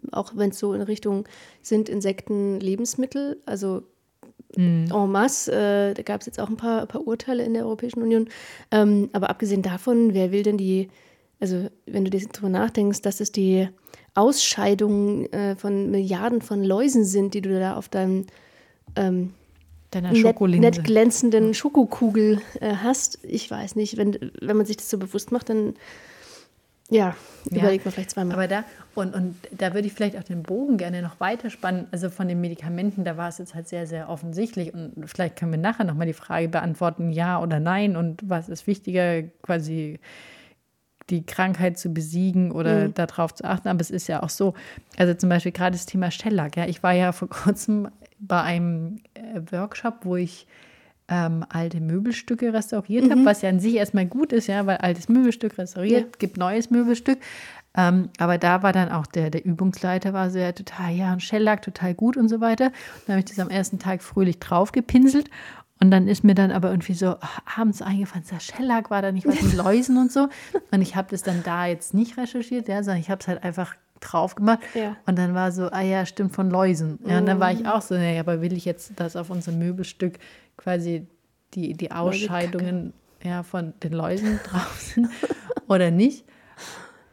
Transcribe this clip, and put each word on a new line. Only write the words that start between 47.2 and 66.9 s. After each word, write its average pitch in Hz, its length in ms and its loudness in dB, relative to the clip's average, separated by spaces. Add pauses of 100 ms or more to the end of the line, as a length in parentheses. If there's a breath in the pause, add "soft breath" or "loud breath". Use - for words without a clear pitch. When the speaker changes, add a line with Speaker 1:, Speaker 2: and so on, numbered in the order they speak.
Speaker 2:
kurzem 202 600 -2 (360)
bei 180 160 0
einem, 170 600 -2 (140)
äh, 226 260 -12 (100)
Workshop, 208 540 -6
wo 180 120 -2
ich, 180 300 -6 (640 soft breath)
ähm, 165 400 0
alte 165 320 -4
Möbelstücke 226 760 -2
restauriert 220 560 2
hab, 254 80 6
Speaker 1:
Mhm. 262 80 8
Speaker 2:
was 208 160 4
ja 190 60 2
an 185 100 4
sich 220 160 2
erstmal 202 320 2
gut 269 260 0
ist, 233 140 2
ja, 202 200 0
weil 190 100 2
altes 175 320 -2
Möbelstück 233 500 4
restauriert, 196 440 2
Speaker 1:
Ja. 233 40 -6 (140)
Speaker 2:
gibt 202 180 -2
neues 208 320 0
Möbelstück. 240 480 2 (580 loud breath)
Ähm, 180 420 4
aber 175 200 2
da 175 240 2
war 196 100 4
dann 185 200 2
auch 160 140 -2
der, 160 240 -2
der 156 140 -4
Übungsleiter 185 680 0
war 190 180 0
so, 185 80 -2
ja, 180 140 0
total, 180 420 -6
ja, 185 180 0
und 180 100 -2
Shellac 214 400 0
total 180 320 -4
gut 233 220 2
und 226 120 6
so 220 120 0
weiter. 226 260 2
Und 269 80 -2 (340 loud breath)
dann 196 80 0
hab - 20 4
ich 190 60 4 (100)
das 196 60 -6
am 180 100 -4
ersten 185 300 -2
Tag 185 240 -4
fröhlich 185 340 2
drauf 180 320 2
gepinselt. 262 580 4 (520 loud breath)
Und 190 100 8
dann 190 160 6
ist 202 160 2
mir 196 140 10
dann 190 160 4
aber 185 180 0
irgendwie 185 240 -2